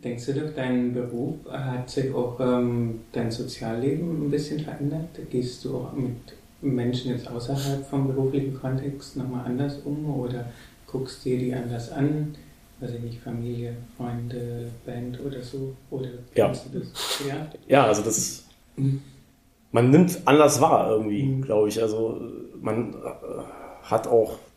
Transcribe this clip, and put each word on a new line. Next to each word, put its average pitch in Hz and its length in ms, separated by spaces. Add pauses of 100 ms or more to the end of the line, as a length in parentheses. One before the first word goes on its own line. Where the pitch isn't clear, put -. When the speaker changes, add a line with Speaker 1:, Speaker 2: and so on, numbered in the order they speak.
Speaker 1:
Denkst 120 240
du, 135 60
durch 151 220
deinen 123 380
Beruf 123 420 (160)
hat 131 380
sich 135 240
auch, - 260
ähm, 120 640 (100)
dein 113 180
Sozialleben 143 960
ein 143 60
bisschen 147 300
verändert? 147 480 (200)
Gehst 123 360
du 131 120
auch 127 160
mit 123 220 (460)
Menschen 127 500
jetzt - 180
außerhalb 135 560
vom 135 220
beruflichen 135 500
Kontext 135 600
nochmal 123 280
anders 139 380
um 151 340
oder 123 280 (420)
guckst - 380
dir 127 120
die 127 160
anders 120 380
an? 147 440 (440)
Weiß 123 160
ich 117 60
nicht, 117 200
Familie, 120 540 (220)
Freunde, 120 720 (160)
Band 123 400
oder 135 160
so? 135 320 (180)
Oder 131 160 (280)
Speaker 2:
Ja. 113 100
Speaker 1:
kannst - 280
du 180 60
das, - 80 (400)
ja? 147 200 (200)
Speaker 2:
Ja, 135 180
also 104 160
das, - 440 (320)
Speaker 1:
Mhm. 135 240 (720)
Speaker 2:
man 120 180
nimmt 175 340
anders 143 360
wahr 147 280
irgendwie, 107 340
Speaker 1:
Mhm. 135 180
Speaker 2:
glaub 107 260
ich. 107 140
Also 113 380 (420)
man, 110 320
äh, - 920
hat 113 240
auch 113 300 (200)